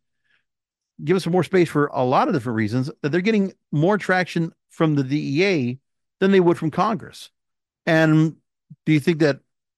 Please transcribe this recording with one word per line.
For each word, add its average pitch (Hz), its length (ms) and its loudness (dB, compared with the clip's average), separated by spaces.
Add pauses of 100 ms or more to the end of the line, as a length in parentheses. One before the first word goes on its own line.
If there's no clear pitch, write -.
(1040)
give 170 120 0
us 175 80 -4
some 170 80 -4
more 180 120 2
space 180 240 0
for 147 200 -2
a - 140 -4
lot 147 240 0
of 294 60 -2
different 120 240 -4
reasons, 117 340 -2 (120)
that 147 80 -4
they're 170 100 0
getting 196 320 0 (180)
more 170 280 0
traction 175 540 -2 (180)
from 160 240 0
the 143 100 0
D 143 380 -2
E - 20 2
A 131 340 -2 (420)
than 196 100 2
they 196 100 6
would 170 160 2
from 160 140 -4
Congress? 185 600 -6 (540)
And 160 520 2 (500)
do 156 60 0
you 156 80 2
think 165 180 0
that 147 220 0 (380)